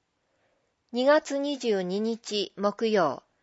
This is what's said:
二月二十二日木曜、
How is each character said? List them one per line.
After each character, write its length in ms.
二 160
月 320
二 200
十 240
二 180
日 560
木 320
曜、 340